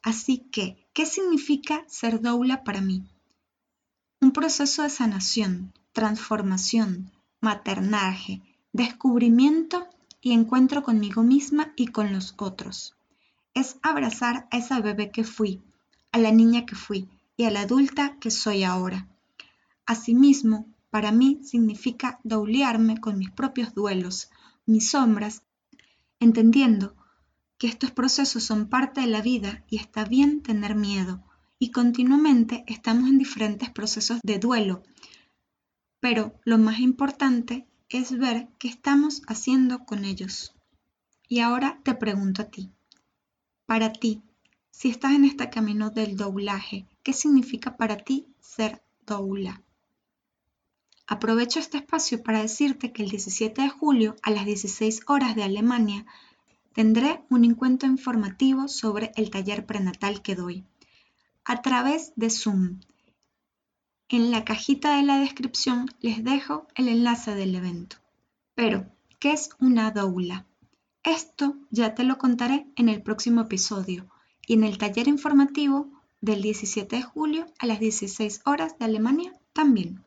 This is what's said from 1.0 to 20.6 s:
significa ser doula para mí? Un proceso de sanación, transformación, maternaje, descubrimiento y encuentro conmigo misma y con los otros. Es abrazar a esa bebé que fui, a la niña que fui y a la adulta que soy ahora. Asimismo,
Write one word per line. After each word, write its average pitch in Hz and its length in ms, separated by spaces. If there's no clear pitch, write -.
significa 302 800
ser 226 320
doula 247 420
para 196 180
mí? 190 240
Un 262 100
proceso 302 520
de 294 80
sanación, 190 840
transformación, 208 1160
maternaje, 196 1000
descubrimiento 254 1160
y 247 120
encuentro 254 520
conmigo 220 400
misma 285 500
y 240 140
con 208 240
los 190 260
otros. 190 560
Es 262 280
abrazar 254 680
a 247 60
esa 240 220
bebé 208 300
que 226 140
fui, 208 380
a 247 60
la 226 120
niña 226 340
que 202 120
fui 196 320
y 233 80
a 220 60
la 202 120
adulta 277 580
que 220 100
soy 208 320
ahora. 185 460
Asimismo, 233 840